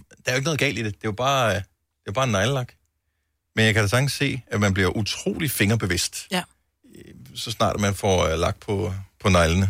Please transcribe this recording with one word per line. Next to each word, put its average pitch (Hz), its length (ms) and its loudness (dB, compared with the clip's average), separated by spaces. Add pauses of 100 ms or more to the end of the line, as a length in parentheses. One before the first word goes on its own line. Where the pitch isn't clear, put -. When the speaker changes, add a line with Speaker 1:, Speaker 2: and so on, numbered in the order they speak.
(260)
Speaker 1:
er 127 60 -2
jo 131 40 0
ikke 135 80 -2
noget 151 140 -2
galt 131 200 0
i 120 40 -4
det. 104 120 -6
Det - 100 -20
er 110 40 -2
jo 107 40 -4
bare, 127 360 0
øh, 98 60 2
det 95 60 -2
er 95 40 -10 (420)
jo 101 60 -8
bare 131 120 0
en 127 80 0
neglelak. 120 360 0 (880)
Men 110 80 4
jeg 110 100 4
kan 110 100 4
da 98 40 0
sagtens 131 240 2
se, 135 340 -2
at 107 140 -2
man 101 140 2
bliver 95 220 2
utrolig 139 540 -4
fingerbevidst, 101 800 -2
Speaker 2:
Ja. 180 120 -2 (920)
Speaker 1:
så - 160 -8
snart 110 300 0
man 101 140 2
får, 92 320 2
øh, 82 120 0
lak 90 220 0
på, 98 340 -4 (260)
på - 80 0
neglene. 85 420 4